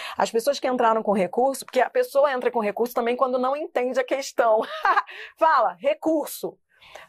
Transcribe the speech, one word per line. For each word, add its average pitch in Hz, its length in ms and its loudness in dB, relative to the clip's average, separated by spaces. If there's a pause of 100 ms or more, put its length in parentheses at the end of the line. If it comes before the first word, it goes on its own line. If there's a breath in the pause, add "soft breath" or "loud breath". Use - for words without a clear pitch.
(160 loud breath)
As - 140 0
pessoas 226 300 -2
que 285 80 -4
entraram 226 340 2
com 208 120 0
recurso, 233 520 0
porque - 160 0
a 220 80 2
pessoa 277 420 2
entra 247 200 -2
com 240 80 -2
recurso 214 340 -2
também 240 220 0
quando 254 240 0
não 262 180 0
entende 254 420 -2
a 254 40 0
questão. 240 580 2
<laughs> - 760 -2
Fala, 262 440 4
"Recurso." 294 760 -2 (540 loud breath)